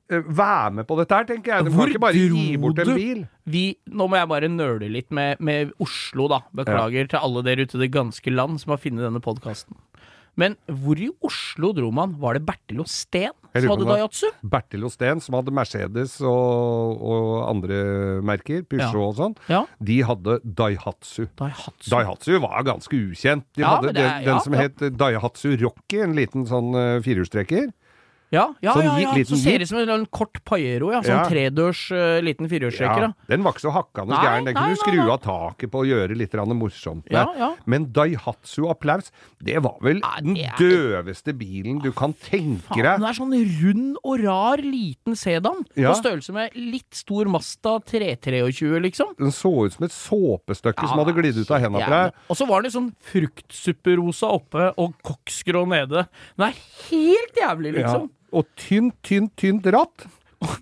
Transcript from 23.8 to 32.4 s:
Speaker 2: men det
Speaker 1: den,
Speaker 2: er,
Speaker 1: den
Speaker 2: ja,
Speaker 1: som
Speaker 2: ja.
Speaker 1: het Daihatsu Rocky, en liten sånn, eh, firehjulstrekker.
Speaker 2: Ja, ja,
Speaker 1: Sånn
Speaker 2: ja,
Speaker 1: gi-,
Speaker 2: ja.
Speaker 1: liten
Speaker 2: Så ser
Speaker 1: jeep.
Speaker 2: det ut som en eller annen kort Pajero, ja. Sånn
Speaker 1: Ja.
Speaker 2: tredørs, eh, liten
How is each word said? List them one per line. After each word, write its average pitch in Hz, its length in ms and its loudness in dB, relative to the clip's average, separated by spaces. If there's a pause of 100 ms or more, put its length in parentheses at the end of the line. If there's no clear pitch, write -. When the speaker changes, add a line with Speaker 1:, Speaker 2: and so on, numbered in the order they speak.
Speaker 2:
men 143 100 -2
det - 80 4
Speaker 1:
den, 127 80 2
Speaker 2:
er, 143 140 -4
Speaker 1:
den 135 100 4
Speaker 2:
ja, - 40 2
Speaker 1:
som - 140 -2
Speaker 2:
ja. 131 60 4
Speaker 1:
het 139 180 0 (200)
Daihatsu 123 680 0
Rocky, 196 400 -2
en 165 120 0
liten 135 300 0
sånn, 123 300 -2
eh, 123 240 2
firehjulstrekker. 117 720 0 (600)
Speaker 2:
Ja, 220 260 2
ja, 214 140 2
Speaker 1:
Sånn 151 100 4
Speaker 2:
ja, 147 140 4
Speaker 1:
gi-, - 60 4
Speaker 2:
ja. 180 100 0
Speaker 1:
liten 135 240 2
Speaker 2:
Så - 0 -
ser 135 140 4
Speaker 1:
jeep. - 80 4
Speaker 2:
det - 20 -2
ut 175 80 -2
som 214 80 -4
en 240 60 0
eller 226 100 0
annen 220 180 0
kort - 320 -6
Pajero, 147 480 0
ja. 240 80 0
Sånn 135 240 2
Speaker 1:
Ja. 175 60 2
Speaker 2:
tredørs, 156 640 0
eh, 170 300 2
liten 160 280 -2